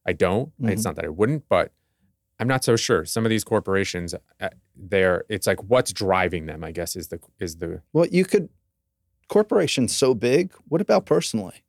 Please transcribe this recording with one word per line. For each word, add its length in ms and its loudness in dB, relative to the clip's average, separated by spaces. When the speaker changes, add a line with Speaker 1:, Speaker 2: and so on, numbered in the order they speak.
Speaker 1:
I 80 0
don't. 380 0
It's 200 0
Speaker 2:
Mm-hmm. 80 -
Speaker 1:
not 60 -6
that 100 -8
I 40 -6
wouldn't, 400 -2
but 240 2
I'm 80 -2
not 160 0
so 120 4
sure. 300 2
Some 180 -2
of 60 2
these 140 0
corporations, 720 -2
uh, 100 -6
they're, 540 2
it's 160 -4
like, 180 0
what's 300 -2
driving 540 0
them, 160 -12
I 80 -10
guess, 240 -8
is 140 -12
the, 100 -10
is 180 -10
the 260 -10
Speaker 2:
Well, 140 4
you 180 2
could, 240 0
corporations 680 2
so 200 4
big, 360 2
what 140 0
about 240 2
personally? 640 -2